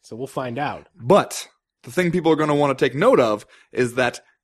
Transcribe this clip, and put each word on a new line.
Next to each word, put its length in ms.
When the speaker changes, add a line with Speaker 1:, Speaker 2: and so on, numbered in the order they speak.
Speaker 1:
so 140
we'll 100
find 320
out. 380
Speaker 2:
But 500
the 80
thing 180
people 220
are 40
gonna 180
wanna 200
take 200
note 260
of 260
is 240
that 260